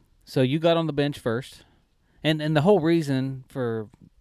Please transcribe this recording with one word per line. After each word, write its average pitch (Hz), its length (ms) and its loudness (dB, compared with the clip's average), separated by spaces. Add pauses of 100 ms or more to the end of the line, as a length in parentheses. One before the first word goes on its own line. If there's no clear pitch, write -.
(240)
so - 180 -2
you 131 160 0
got 165 180 2
on 165 120 -2
the 151 40 -6
bench 143 260 -2
first. - 460 -6 (600)
And, 156 180 0
and 156 140 -2
the 147 40 4
whole 190 200 4
reason 139 680 -2
for, 113 400 -6 (320)